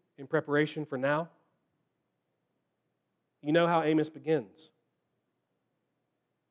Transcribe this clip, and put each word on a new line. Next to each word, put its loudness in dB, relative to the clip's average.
in -16
preparation 0
for -8
now, -2
you -2
know 4
how 2
Amos 2
begins. -6